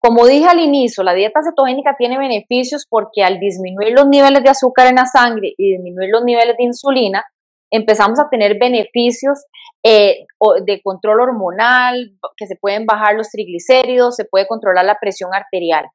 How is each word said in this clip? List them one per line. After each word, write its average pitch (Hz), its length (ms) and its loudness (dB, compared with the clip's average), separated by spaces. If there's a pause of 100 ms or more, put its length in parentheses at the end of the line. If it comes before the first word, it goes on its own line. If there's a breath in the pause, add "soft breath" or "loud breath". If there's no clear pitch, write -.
Como 233 240 4
dije 285 220 4
al 349 140 4
inicio, 269 420 -2
la 185 100 0
dieta 302 300 0
cetogénica 277 540 -2
tiene 247 200 -2
beneficios 254 720 -4
porque 214 320 -2
al 185 160 0
disminuir 190 540 -6
los 277 160 4
niveles 277 340 4
de 262 80 4
azúcar 254 380 2
en 254 80 4
la 254 100 4
sangre 240 520 0
y 196 160 0
disminuir 180 360 -8
los 226 140 0
niveles 233 340 0
de 247 60 -2
insulina, 240 640 -2 (440)
empezamos 220 480 0
a 294 120 0
tener 208 280 0
beneficios, 247 880 -2 (380 loud breath)
eh, 208 420 4 (120)
o, 208 240 2
de 202 200 -6
control 208 380 -2
hormonal, 240 1000 -2 (200)
que 208 100 -14
se 190 80 -12
pueden 202 300 -6
bajar 214 300 0
los 220 140 -8
triglicéridos, 240 880 0
se 220 80 -8
puede 190 240 -2
controlar 190 380 0
la 208 120 0
presión 190 360 -8
arterial. 170 600 -4